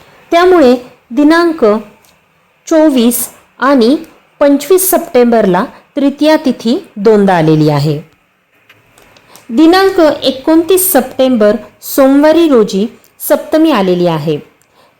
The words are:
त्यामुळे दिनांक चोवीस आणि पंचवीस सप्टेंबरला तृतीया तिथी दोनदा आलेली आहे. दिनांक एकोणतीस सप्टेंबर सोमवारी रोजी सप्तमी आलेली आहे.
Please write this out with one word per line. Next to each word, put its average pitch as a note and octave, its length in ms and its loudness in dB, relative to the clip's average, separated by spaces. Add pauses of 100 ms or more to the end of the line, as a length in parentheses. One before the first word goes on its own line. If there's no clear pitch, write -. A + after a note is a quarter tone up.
(320)
त्यामुळे E4+ 440 4 (360)
दिनांक D#4 540 0 (1000)
चोवीस C4+ 640 0 (300)
आणि C4 360 0 (440)
पंचवीस C#4+ 520 0
सप्टेंबरला A3+ 760 0 (300)
तृतीया C#4+ 400 0
तिथी C4+ 420 -4 (200)
दोनदा G3+ 400 2
आलेली D#3 320 0
आहे. D3 320 -2 (1500)
दिनांक F4+ 500 2 (240)
एकोणतीस E4 680 -2
सप्टेंबर B3+ 640 0 (260)
सोमवारी D4 680 2
रोजी G#3+ 380 0 (320)
सप्तमी D#4+ 520 -2
आलेली F3+ 360 0
आहे. D#3 300 -4 (640)